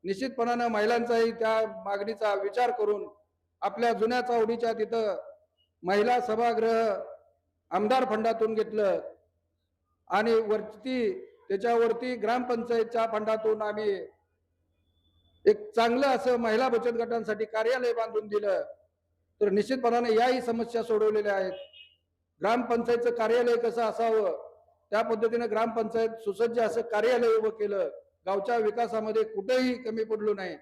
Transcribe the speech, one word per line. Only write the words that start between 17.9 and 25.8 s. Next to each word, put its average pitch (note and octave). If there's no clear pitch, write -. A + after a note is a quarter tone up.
बांधून G#3+
दिलं. G3+
तर G3+
निश्चितपणाने A#3
याही B3+
समस्या A#3
सोडवलेल्या G#3+
आहेत. F#3
ग्रामपंचायतचं A#3
कार्यालय A#3
कसं A#3
असावं A3
त्या G#3+
पद्धतीनं A#3
ग्रामपंचायत A3+